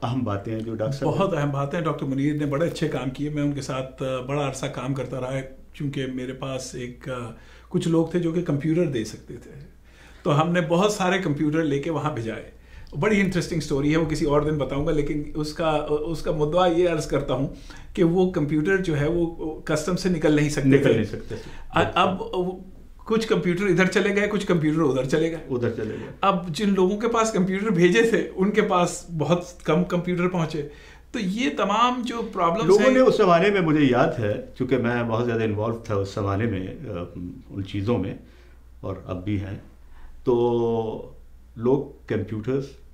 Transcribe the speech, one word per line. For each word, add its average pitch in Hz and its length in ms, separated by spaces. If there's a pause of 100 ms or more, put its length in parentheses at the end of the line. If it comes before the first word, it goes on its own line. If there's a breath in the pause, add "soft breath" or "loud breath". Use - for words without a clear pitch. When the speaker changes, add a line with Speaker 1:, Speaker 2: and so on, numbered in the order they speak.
Speaker 1:
اہم 123 220
باتیں 104 300
ہیں 110 80
جو 113 140
ڈاکٹر 110 220
صاحب 165 140
Speaker 2:
بہت 190 220
اہم 143 180
باتیں۔ 143 300
ڈاکٹر 151 240
منیر 139 280
نے 147 120
بڑے 139 200
اچھے 151 220
کام 135 220
کیے، 143 200
میں 147 140
ان 147 80
کے 139 100
ساتھ، 131 420
آ، 131 180
بڑا 139 280
عرصہ 135 160
کام 131 280
کرتا 131 280
رہا 127 120
ہے، 135 80 (320)
چونکہ 139 400
میرے 127 200
پاس 131 420
ایک، 123 340
آ، 120 220 (380 soft breath)
کچھ 170 180
لوگ 165 200
تھے 175 120
جو 165 120
کہ 170 100
کمپیوٹر 160 440
دے 127 180
سکتے - 320
تھے، - 400 (480 soft breath)
تو 151 180
ہم 170 100
نے 175 100
بہت 170 300
سارے 190 280
کمپیوٹر 156 440
لے 139 160
کے 151 100
وہاں 147 240
بھیجائے۔ 110 380 (480 soft breath)
بڑی 202 220
انٹرسٹنگ 175 360
اسٹوری 147 340
ہے، 160 60
وہ 165 80
کسی 151 200
اور 147 160
دن 151 160
بتاؤں 143 300
گا، 165 40
لیکن 147 320 (120)
اس 151 180
کا، 165 160 (200)
اس 151 320
کا - 100
مدعا 160 360
یہ 175 220
عرض 156 180
کرتا 151 260
ہوں 139 140 (460 loud breath)
کہ 190 100
وہ 185 280
کمپیوٹر 156 460
جو 175 220
ہے 143 80
وہ 165 540
کسٹم 165 340
سے 180 140
نکل 160 220
نہیں 147 180
سکتے 139 200
Speaker 1:
نکل 139 140
Speaker 2:
تھے۔ 127 100
Speaker 1:
نہیں 110 100
سکتے - 320
تھے۔ - 160 (180 loud breath)
Speaker 2:
آ، 160 120 (120)
اب 185 280
وہ 185 380 (460)
کچھ - 220
کمپیوٹر 175 380
ادھر 185 200
چلے 196 300
گئے، 208 120
کچھ 208 200
کمپیوٹر 156 320
ادھر 131 300
چلے 160 220
گئے۔ 160 80 (100)
Speaker 1:
ادھر 120 200
چلے 107 200
گئے۔ 107 220 (100)
Speaker 2:
اب 185 260
جن 202 260
لوگوں 185 240
کے 233 100
پاس 226 240
کمپیوٹر 190 380
بھیجے 180 320
تھے، 123 340
ان 190 160
کے 208 100
پاس 180 440 (120)
بہت 165 460
کم 160 200
کمپیوٹر 175 440
پہنچے۔ 160 400 (440 loud breath)
تو 254 80
یہ 220 380
تمام 233 480
جو 233 160 (120)
پرابلمز 175 340
Speaker 1:
لوگوں 202 180
Speaker 2:
ہیں 262 80
Speaker 1:
نے 254 60
اس 254 180
زمانے 185 320
میں، 196 120
مجھے 156 240
یاد 127 340
ہے، 104 140 (240)
چونکہ 127 200
میں 120 260
بہت 113 220
زیادہ 113 180
انوالو 110 340
تھا 110 180
اس 98 180
زمانے 98 320
میں، 95 220
آ، 120 260 (560)
ان 101 140
چیزوں 101 340
میں، 92 160 (680 soft breath)
اور 98 140 (100)
اب 90 200
بھی 104 140
ہیں، 95 180 (640 soft breath)
تو 117 880 (440)
لوگ 123 520
کمپیوٹرز، 110 560 (300)